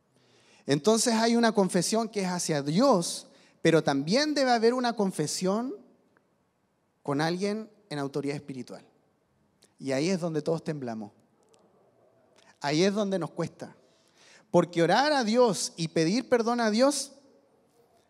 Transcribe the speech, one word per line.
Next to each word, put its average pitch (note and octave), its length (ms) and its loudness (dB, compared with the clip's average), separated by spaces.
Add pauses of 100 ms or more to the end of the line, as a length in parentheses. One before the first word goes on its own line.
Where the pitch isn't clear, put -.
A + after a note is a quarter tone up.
(640)
Entonces G#3+ 480 2
hay A#3 220 2
una A#3 160 4
confesión G#3 580 0
que G3+ 120 -6
es F#3 80 -2
hacia E3 340 -2
Dios, F#3 640 2 (340)
pero D#3+ 220 4
también F3 500 0
debe C4+ 160 0
haber A#3 240 4
una B3 220 -2
confesión G3 800 -2 (1300)
con C#3+ 180 -4
alguien G3+ 480 -4 (220)
en D3 80 -8
autoridad C#3 360 -6
espiritual. C3 480 -14 (960)
Y C3+ 140 -6
ahí C#3+ 180 -2
es F#3+ 100 -2
donde D#3+ 220 -4
todos E3 220 -4
temblamos. A#2 480 -8 (1500)
Ahí D3+ 220 0
es G3 100 2
donde G3 260 -2
nos D#3 120 -8
cuesta. - 440 -10 (760)
Porque E3+ 320 2
orar B3 300 4
a C4+ 100 2
Dios A3+ 540 2
y E3 120 -4
pedir F3+ 380 0
perdón A#3+ 320 0
a A3 120 0
Dios, C4 420 2 (960)